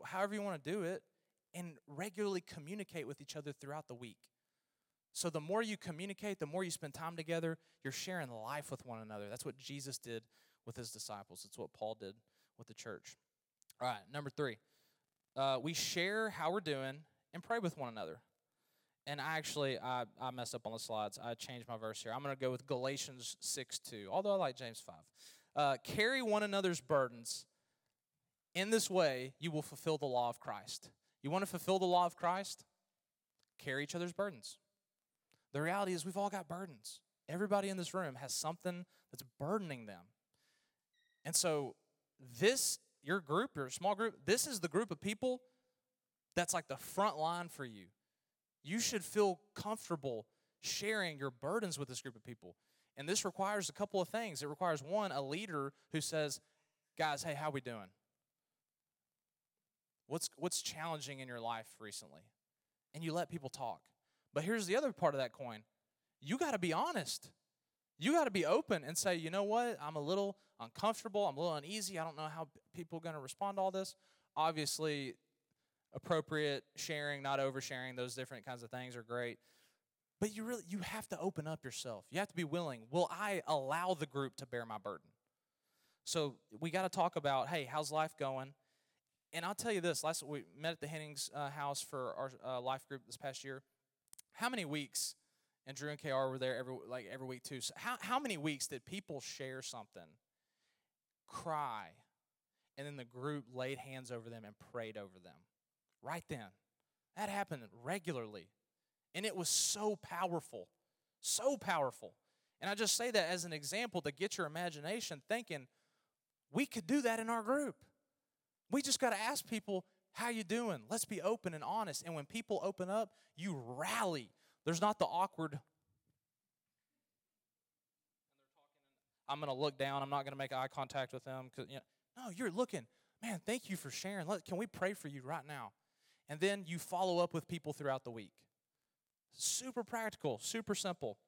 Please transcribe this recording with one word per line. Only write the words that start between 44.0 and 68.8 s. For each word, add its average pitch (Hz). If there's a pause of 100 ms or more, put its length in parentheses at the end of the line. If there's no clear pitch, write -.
this 208
is 254
the 175
group 196
of 156
people 254 (960)
that's 175
like 170
the 135
front 190
line 170
for 139
you. 101 (760)
You 180
should 220
feel 202 (160)
comfortable 139 (340)
sharing 202
your 135
burdens 165
with 139
this 123
group 120
of 107
people. 98 (400)
And 143
this 208
requires 196
a 151
couple 202
of 175
things. 202
It 147
requires, 151
one, 190
a 143
leader 143 (200)
who 156
says, 151 (540)
"Guys, 151
hey, 160
how 151
we 143
doing? 117 (2250)
What's, 156
what's 170
challenging 151
in 131
your 123
life 113 (120)
recently?" 87 (720)
And 156
you 160
let 170
people 147
talk. 113 (500)
But 151
here's 208
the 190
other 262
part 151
of 135
that 123
coin. 113 (580)
You 156
gotta 277
be 180
honest. 214 (680)
You 185
gotta 311
be 185
open 180